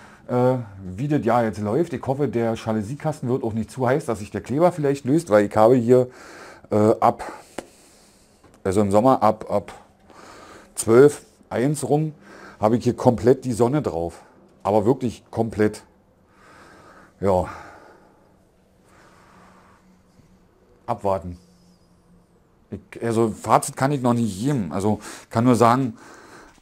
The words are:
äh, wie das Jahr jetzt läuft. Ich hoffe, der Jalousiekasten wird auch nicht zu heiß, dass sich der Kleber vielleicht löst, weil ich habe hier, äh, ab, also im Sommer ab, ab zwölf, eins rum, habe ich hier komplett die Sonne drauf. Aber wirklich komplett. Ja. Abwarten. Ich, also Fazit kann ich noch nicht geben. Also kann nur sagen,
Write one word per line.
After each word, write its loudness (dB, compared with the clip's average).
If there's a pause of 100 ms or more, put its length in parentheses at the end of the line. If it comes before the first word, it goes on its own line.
(280)
äh, 2 (240)
wie -8
das 0
Jahr 2
jetzt -6
läuft. -2
Ich -10
hoffe, -2
der -2
Jalousiekasten -6
wird -2
auch -4
nicht -6
zu -4
heiß, 0
dass -6
sich -14
der -8
Kleber 0
vielleicht -4
löst, -2
weil 6
ich -8
habe 6
hier, 4 (640)
äh, 4
ab, 2 (1400)
also 0
im 0
Sommer 4
ab, 0
ab -4 (1000)
zwölf, 4 (280)
eins -4
rum, -2 (460)
habe 2
ich -6
hier 0
komplett 2
die -6
Sonne 0
drauf. -6 (400)
Aber 0
wirklich -2
komplett. -2 (1400)
Ja. 0 (3500)
Abwarten. -4 (1300)
Ich, -16
also 0
Fazit -2
kann -2
ich -4
noch 0
nicht -4
geben. -2
Also -2 (300)
kann 0
nur 4
sagen, 2 (640)